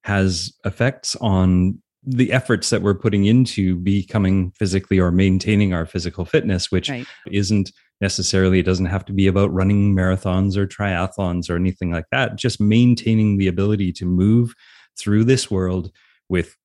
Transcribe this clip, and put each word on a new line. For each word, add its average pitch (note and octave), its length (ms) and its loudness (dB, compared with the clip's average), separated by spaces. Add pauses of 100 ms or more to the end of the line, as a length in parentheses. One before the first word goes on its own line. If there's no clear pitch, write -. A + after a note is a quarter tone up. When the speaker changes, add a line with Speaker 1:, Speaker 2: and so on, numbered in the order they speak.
Speaker 1:
has F#2+ 500 -2 (120)
effects - 560 -4
on F#2 600 2 (220)
the B2+ 300 0
efforts B2 380 -2
that G2+ 120 0
we're G2 160 0
putting G2+ 280 0
into G#2 500 2
becoming F#2+ 840 0
physically F#2+ 400 0
or F2+ 140 2
maintaining F#2+ 600 2
our E2 140 -4
physical F2 380 -8
fitness, F#2+ 480 -2
which F#2 180 -2
Speaker 2:
Right. B2 160 -10 (240)
Speaker 1:
isn't G2+ 400 0 (300)
necessarily, F#2 580 0
it F2 80 2
doesn't F#2 200 0
have F#2+ 180 -4
to G2 80 -12
be G2 160 2
about G2 240 0
running G2+ 420 2
marathons F#2 600 0
or G2 100 0
triathlons F#2 840 -4
or F2 60 -4
anything F2+ 380 -2
like E2 180 -6
that. A#2+ 240 -2
Just A#2 260 -6
maintaining A2 760 2
the F#2+ 80 0
ability G2 460 -2
to - 120 -10
move G#2 480 2 (460)
through G#2 240 0
this B2+ 260 2
world F#2 440 -2 (360)
with F2+ 360 -2